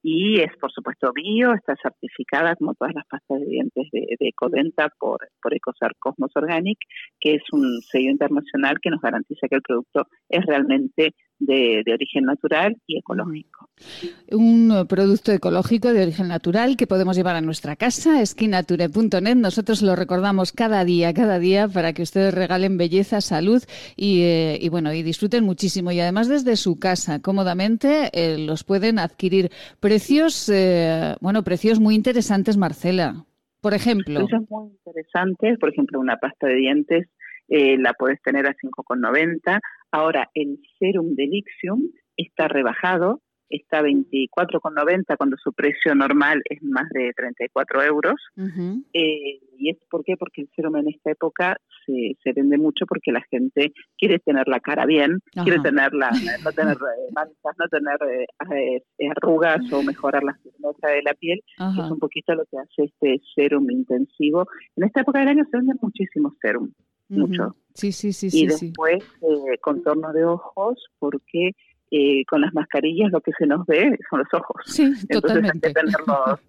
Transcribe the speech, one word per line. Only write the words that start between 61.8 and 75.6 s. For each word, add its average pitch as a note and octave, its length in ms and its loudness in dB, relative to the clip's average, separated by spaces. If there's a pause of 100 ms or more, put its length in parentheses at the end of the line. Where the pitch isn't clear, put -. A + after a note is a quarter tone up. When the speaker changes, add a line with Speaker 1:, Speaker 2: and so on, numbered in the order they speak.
Speaker 1:
es D#3 60 -6
un D#3 80 -6
poquito D#3 360 -4
lo D#3+ 160 -4
que C3+ 60 -10
hace D3 340 -4
este C3+ 300 0 (120)
serum C#3+ 380 2
intensivo C#3 720 0 (300)
en F#3 80 0
esta G#3+ 160 0
época C4+ 200 0
del C4+ 100 4
año. D4 200 4
Se - 60 -4
venden C4 260 0
muchísimos G3+ 600 -2
serum, - 320 -4 (360)
Speaker 2:
Ujú. G3 120 -2
Speaker 1:
mucho. - 340 -2 (180)
Speaker 2:
Sí, G3+ 180 -6
sí, G3+ 200 -4
sí, F#3+ 140 -6
Speaker 1:
Y F3+ 60 -2
Speaker 2:
sí, D#3+ 180 4
sí. E3 200 -2
Speaker 1:
después, E3 340 0 (180)
eh, C#3+ 400 0
contorno D3+ 500 -2
de D#3+ 140 2
ojos, F#3+ 580 -4 (140)
porque, D#3 540 -4 (400)
eh, C#3 340 2
con D3+ 160 0
las D3+ 140 0
mascarillas D#3+ 560 0
lo D#3+ 100 0
que D#3 160 -4
se E3+ 80 2
nos D#3 220 2
ve F#3 280 4 (140)
son C#3 120 -2
los - 120 -4
ojos. - 320 -6
Speaker 2:
Sí, - 160 0
Speaker 1:
Entonces C4+ 260 2 (140)
Speaker 2:
totalmente. E3+ 460 2